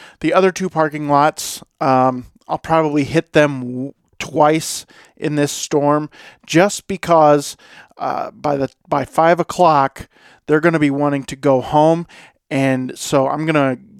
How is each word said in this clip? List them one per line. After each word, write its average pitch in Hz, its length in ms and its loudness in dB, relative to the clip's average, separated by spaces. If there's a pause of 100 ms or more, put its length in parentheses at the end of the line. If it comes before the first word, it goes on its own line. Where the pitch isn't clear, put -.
(180)
the 156 140 -2
other 190 180 4
two 185 180 -8
parking 151 400 -4
lots, 147 540 0 (180)
um, 131 460 0 (220)
I'll 156 100 -6
probably 151 460 0
hit 156 300 -4
them 147 260 2
w-, 127 340 -10 (240)
twice 156 640 0 (320)
in 151 200 -4
this 143 160 0
storm, 147 580 -2 (340)
just 180 440 0
because, 156 680 2 (420)
uh, - 340 -6
by 147 240 -4
the, 135 140 -4 (180)
by 143 160 -2
five 165 340 2
o'clock, 156 680 0 (380)
they're 151 120 2
gonna 165 220 0
be 147 100 2
wanting 139 320 -2
to 139 140 -14
go 135 240 2
home. 160 440 2 (460)
And 131 480 -2
so 139 300 0
I'm 151 180 -4
gonna 147 300 0 (240)